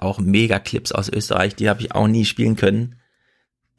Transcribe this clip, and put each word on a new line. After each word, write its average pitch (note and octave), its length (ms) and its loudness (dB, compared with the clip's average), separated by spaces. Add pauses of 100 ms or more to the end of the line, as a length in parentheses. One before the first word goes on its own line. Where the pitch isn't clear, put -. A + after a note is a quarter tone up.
auch G2 200 -4
Megaclips G2+ 720 0
aus G2 160 -2
Österreich, G2+ 480 -2
die G#2 120 0
habe G#2 120 0
ich - 100 -8
auch - 160 2
nie A2 180 4
spielen A2+ 300 0
können. G#2+ 400 0 (840)